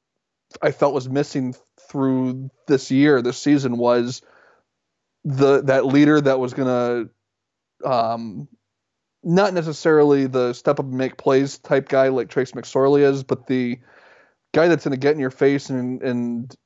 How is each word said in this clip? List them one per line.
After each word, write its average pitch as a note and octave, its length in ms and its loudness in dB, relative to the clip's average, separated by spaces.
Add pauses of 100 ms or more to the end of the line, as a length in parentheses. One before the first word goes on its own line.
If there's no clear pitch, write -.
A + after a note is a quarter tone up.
(600)
I C#3+ 100 0
felt C#3+ 220 0
was C3 160 -4
missing C3+ 460 -4 (340)
through C3 600 -2 (160)
this C3+ 240 0
year, C#3 300 4
this B2 180 -4
season, C3+ 380 0
was A#2+ 440 0 (1040)
the, C#3 400 2
that C3+ 220 2
leader D3 340 4
that C3+ 200 0
was B2 140 -4
gonna, B2 520 -2 (800)
um, A#2 600 -4 (760)
not F#3 300 2
necessarily D3+ 720 2
the B2+ 280 -2
step C#3+ 260 -2
up C#3 80 -6
and B2+ 100 -8
make C3 180 -4
plays C#3 440 0
type C3+ 280 -2
guy C3+ 200 2
like C3 200 -2
Trace - 260 -4
McSorley C#3 480 0
is, C#3 220 2
but C3 220 -8
the B2 320 -2 (760)
guy D#3+ 160 4
that's E3 160 2
gonna C#3 140 -4
get C#3+ 160 2
in D#3 60 -4
your C3 100 -2
face C#3 400 0
and, B2+ 320 -6
and A#2+ 540 -6 (100)